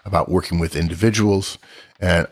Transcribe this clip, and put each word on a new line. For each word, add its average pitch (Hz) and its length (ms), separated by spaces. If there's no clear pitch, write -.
about 85 240
working 85 300
with 82 180
individuals, 98 800
and 87 320